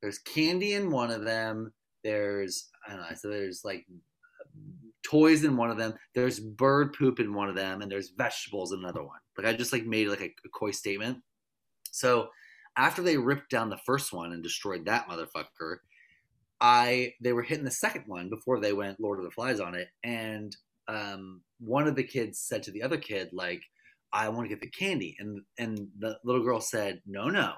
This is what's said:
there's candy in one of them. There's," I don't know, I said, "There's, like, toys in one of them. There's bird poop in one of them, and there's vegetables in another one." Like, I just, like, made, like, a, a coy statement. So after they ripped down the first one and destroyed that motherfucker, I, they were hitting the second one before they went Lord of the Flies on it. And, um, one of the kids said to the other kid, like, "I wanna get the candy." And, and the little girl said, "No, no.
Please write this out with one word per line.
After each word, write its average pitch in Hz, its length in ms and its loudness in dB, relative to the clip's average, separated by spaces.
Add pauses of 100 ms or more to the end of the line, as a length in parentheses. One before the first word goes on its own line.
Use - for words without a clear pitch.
there's 101 160 -6
candy 180 560 2
in 202 160 0
one 120 200 2
of 110 140 -2
them. 110 480 -2 (300)
There's," 101 680 -2 (160)
I 104 60 -14
don't 95 80 -12
know, 85 100 -10
I 82 40 -8
said, 104 180 -8
"There's, 98 320 -6
like, 95 220 -8 (1160)
toys 151 420 8
in 139 120 4
one 117 140 2
of 113 80 -2
them. 110 160 -2 (200)
There's 123 260 2
bird 135 540 4
poop 127 260 4
in 104 140 0
one 101 140 0
of 92 80 -4
them, 95 260 -4
and 101 80 -8
there's 98 200 -4
vegetables 98 640 -2
in 98 80 -4
another 90 240 -6
one." - 160 -18 (160)
Like, 98 100 0
I 113 80 4
just, 117 180 -2
like, 117 120 0
made, 110 240 2
like, 101 120 -2
a, 90 140 -8 (100)
a 95 100 -16
coy 104 160 -2
statement. 107 520 -4 (680)
So 123 380 4 (460)
after 151 260 4
they 165 160 6
ripped 135 320 2
down 113 200 2
the 95 160 -8
first 139 260 0
one 85 200 -6
and 85 100 -8
destroyed 85 440 -4
that 107 220 0
motherfucker, 82 680 -8 (840)
I, 123 640 6
they 123 100 4
were 120 120 2
hitting 151 220 -4
the 123 60 -2
second - 340 -2
one 92 240 -8
before 113 300 0
they 104 120 2
went 101 280 -4
Lord 101 200 -2
of 90 60 -6
the 82 60 -10
Flies 120 280 -2
on 87 160 -4
it. 90 120 -6 (160)
And, 110 520 -6 (320)
um, 98 560 -8 (140)
one 131 300 2
of 147 80 0
the 135 80 0
kids - 360 -4
said - 240 -4
to 98 80 -12
the 104 100 -6
other 147 160 -2
kid, 95 340 -6
like, 90 300 -6 (500)
"I 110 180 0
wanna 113 180 -4
get 104 120 -6
the 120 100 -10
candy." 143 500 -4
And, 101 220 -10 (160)
and 107 400 -6
the 110 260 -6
little 123 200 2
girl 120 160 2
said, 101 460 -2
"No, 101 240 -4
no. 135 280 2